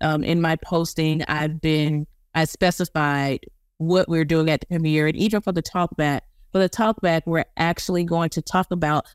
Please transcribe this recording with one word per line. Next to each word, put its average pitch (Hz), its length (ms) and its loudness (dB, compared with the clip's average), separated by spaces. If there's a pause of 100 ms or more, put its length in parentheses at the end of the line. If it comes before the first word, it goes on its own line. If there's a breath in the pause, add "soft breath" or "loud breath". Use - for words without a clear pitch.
um, 151 220 0
in 170 180 0
my 165 160 0
posting, 165 680 -2
I've 156 360 -4
been, 151 460 0 (280)
I 160 100 2
specified 147 960 0 (380)
what 175 300 2
we're 165 160 2
doing 160 260 2
at 151 100 0
the - 60 -14
premiere, 156 400 2
and 160 100 0
even 208 240 0
for 190 120 -2
the 165 100 -2
talk - 340 -4
back, 147 280 -2 (280)
for 190 60 2
the 185 100 4
talk 220 320 0
back, 165 260 0
we're 165 180 0 (120)
actually 175 480 0
going 165 260 0
to 160 120 -4
talk - 280 -2
about 156 440 0